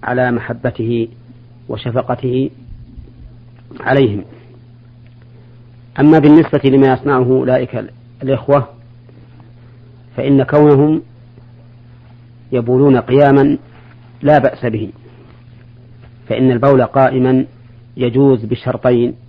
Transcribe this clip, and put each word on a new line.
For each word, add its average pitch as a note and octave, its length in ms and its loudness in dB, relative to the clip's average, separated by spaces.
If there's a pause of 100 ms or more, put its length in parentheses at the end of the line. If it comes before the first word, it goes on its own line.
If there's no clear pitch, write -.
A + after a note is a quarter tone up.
على B2 280 -4
محبته A#2 760 -6 (600)
وشفقته B2 800 -6 (1300)
عليهم. A#2+ 440 -2 (1800)
أما D#3 200 6
بالنسبة D3 440 4
لما C3+ 300 4
يصنعه B2+ 380 -2
أولئك B2+ 540 -2 (380)
الإخوة، C3+ 440 -2 (1500)
فإن C3+ 260 0
كونهم D3+ 580 2 (1500)
يبولون B2+ 460 2
قياما C#3 600 2 (640)
لا C#3+ 160 2
بأس B2+ 280 -2
به، A2 240 -6 (1400)
فإن B2+ 220 0
البول B2+ 320 2
قائما C3 640 0 (520)
يجوز B2 480 0
بشرطين A#2+ 680 -2 (160)